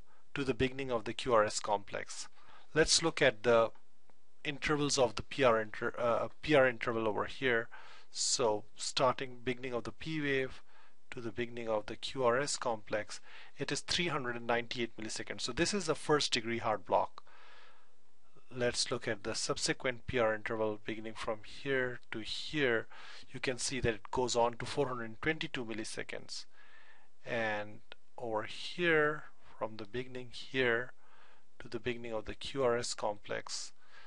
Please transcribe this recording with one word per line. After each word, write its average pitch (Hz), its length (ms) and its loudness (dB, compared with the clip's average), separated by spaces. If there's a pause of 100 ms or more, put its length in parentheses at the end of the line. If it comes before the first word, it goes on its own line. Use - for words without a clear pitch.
(340)
to 139 100 0
the 127 100 2
beginning 131 360 0
of 113 140 0
the 113 80 -4
Q 127 220 2
R 107 100 10
S 107 160 0
complex. - 680 -2 (460)
Let's 156 280 6
look 165 180 2
at 120 220 6
the 117 280 8 (720)
intervals 147 560 0
of 120 180 6
the 113 60 -4
P - 220 2
R 113 160 8
inter-, 110 380 -2
uh, 117 300 4 (140)
P 151 120 4
R 135 120 10
interval 113 400 2
over 104 200 2
here. 117 420 2 (420)
So 107 540 2 (120)
starting 127 680 0
beginning 123 300 -2
of 117 100 -2
the 113 80 -4
P 156 280 -4
wave 135 420 0 (480)
to 131 100 -6
the 113 120 -4
beginning 120 360 -4
of 107 180 2
the 113 100 -6
Q - 280 -4
R 120 140 8
S 143 180 0
complex, 110 640 -2 (380)
it 139 120 -2
is 143 100 0
three - 280 0
hundred 127 280 0
and 120 100 -6
ninety-eight 117 500 0
milliseconds. 110 460 -4
So - 100 -4
this 165 220 2
is 190 120 0
the 156 80 2
first - 380 4
degree 113 260 0
heart 110 280 0
block. 95 360 2 (1300)
Let's 120 380 2
look 123 160 -2
at 107 160 -2
the 110 120 -4
subsequent 131 720 0
P 127 120 0
R 110 160 6
interval 107 500 0
beginning 110 300 -4
from 107 300 -4
here 127 560 -2 (120)
to 117 80 -4
here. 120 640 2 (460)
You 127 80 -6
can 127 180 0
see 131 220 -2
that 117 140 4
it - 160 -8
goes 123 240 2
on 120 200 4
to 123 120 -4
four 139 220 2
hundred 117 320 -6
twenty-two 156 440 0
milliseconds. - 840 -6 (800)
And 110 540 -2 (360)
over 110 280 -2
here, 156 800 2 (340)
from 110 180 -2
the 110 80 -6
beginning 127 480 -6
here 123 600 2 (680)
to - 80 -8
the 120 100 -4
beginning 117 340 -4
of 110 120 -2
the 110 100 -6
Q - 300 -2
R 120 120 6
S 120 180 -2
complex, - 800 -4 (340)